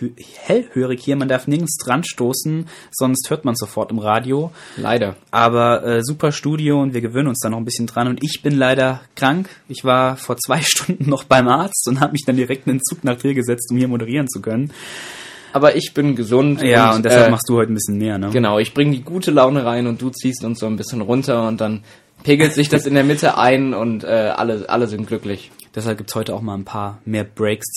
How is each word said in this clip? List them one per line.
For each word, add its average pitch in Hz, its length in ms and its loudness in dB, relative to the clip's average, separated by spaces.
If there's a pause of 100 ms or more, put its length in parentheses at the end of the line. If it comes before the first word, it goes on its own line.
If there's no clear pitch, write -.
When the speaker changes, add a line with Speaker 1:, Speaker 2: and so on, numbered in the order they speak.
(340)
Speaker 1:
hellhörig 127 680 -2
hier. 139 140 -2
Man 135 120 -2
darf 131 180 0
nirgends 151 320 -2
dran 135 260 0
stoßen, 156 600 -4 (240)
sonst 131 400 0
hört 156 160 -4
man 120 100 0
sofort - 360 -6
im 113 60 -2
Radio. 123 540 -2 (240)
Speaker 2:
Leider. 107 400 0 (140)
Speaker 1:
Aber, 117 560 4
äh, 117 160 2
super 147 300 -2
Studio 147 500 0
und 135 100 -2
wir 120 80 -4
gewöhnen 120 280 -2
uns 117 140 -2
da 113 60 -2
noch 110 100 -2
ein 113 60 -6
bisschen 117 220 -4
dran. 120 200 -2
Und 123 160 -4
ich 151 200 -4
bin 147 160 0
leider 131 420 2 (140)
krank. 156 340 0 (200)
Ich - 180 -10
war 131 320 2
vor - 180 -6
zwei 135 240 -2
<laughs> - 20 -2
Stunden - 460 -2
noch 139 160 0
beim 127 240 6
Arzt 160 400 0
und 131 120 0
hab 147 120 0
mich 147 140 -4
dann 127 100 2
direkt 131 300 -2
in 127 80 2
den 131 80 -2
Zug - 220 -6
nach 123 120 0
Trier 139 160 -2
gesetzt, 123 380 -2
um 120 80 0
hier 127 100 2
moderieren 123 400 -4
zu 101 140 -10
können. 120 280 -4 (840)
Speaker 2:
Aber 139 220 6
ich - 200 -4
bin 143 220 2
gesund 127 460 2
Speaker 1:
Ja, 117 280 6
Speaker 2:
und, 110 60 4
Speaker 1:
und 113 100 2
deshalb 120 220 8
Speaker 2:
äh, - 20 6
Speaker 1:
machst 113 180 0
du 123 80 2
heute 113 160 2
ein - 20 0
bisschen 104 220 -2
mehr, 107 220 -2
ne? 98 120 -4
Speaker 2:
Genau, 110 280 2
ich 113 160 0
bring 147 180 2
die 131 100 -4
gute 180 280 -4
Laune 139 340 4
rein 120 220 -2
und 117 160 -4
du 127 80 -4
ziehst 127 340 -4
uns 117 140 -6
so 110 80 -4
ein 110 100 -2
bisschen 110 240 -8
runter 117 480 0
und 110 140 -4
dann 107 200 -2 (420)
pegelt 147 280 4
sich 147 160 0
das 147 160 2
in 139 80 -2
der 139 120 4
Mitte 147 340 2
ein 131 340 2
und, 110 320 -4
äh, - 20 -10 (300)
alle, 110 320 -2
alle 117 180 0
sind 104 200 -6
glücklich. 101 440 -6 (240)
Speaker 1:
Deshalb 110 220 -4
gibt's 107 180 -10
heute 110 200 -4
auch 107 80 -8
mal 104 140 -6
ein 98 100 -8
paar 101 400 -8
mehr 107 180 -2
Breaks 107 520 -4